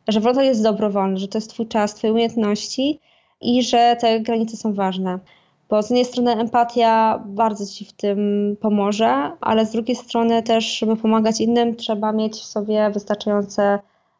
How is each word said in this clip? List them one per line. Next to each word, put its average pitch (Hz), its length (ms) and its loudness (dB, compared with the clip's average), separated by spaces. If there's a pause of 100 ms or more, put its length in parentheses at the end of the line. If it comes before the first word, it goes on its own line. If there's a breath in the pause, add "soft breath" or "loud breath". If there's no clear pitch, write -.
że 220 120 2
wolontariat 254 300 2
jest 220 120 2
dobrowolny, 202 540 0
że 196 120 -6
to 220 100 -4
jest 220 120 -8
twój 226 160 -6
czas, 214 280 -2
twoje 220 180 -2
umiejętności 226 880 -2 (400 soft breath)
i 247 220 2
że 240 380 4
te 226 200 2
granice 226 360 -2
są 214 180 -4
ważne. 190 440 -2 (520 soft breath)
Bo 214 120 2
z 208 80 -8
jednej 247 140 4
strony 247 280 0
empatia 226 920 2
bardzo 202 400 -2
ci 196 180 -16
w - 80 -18
tym 208 680 0
pomoże, 214 720 0 (100)
ale 220 260 2
z 220 60 -8
drugiej 233 240 -2
strony 233 460 0
też, 226 360 -2
żeby 220 180 0
pomagać 220 440 2
innym, 233 360 2
trzeba 214 360 -4
mieć 220 220 -2
w - 100 -16
sobie 214 460 -2
wystarczające, 202 880 -2 (420)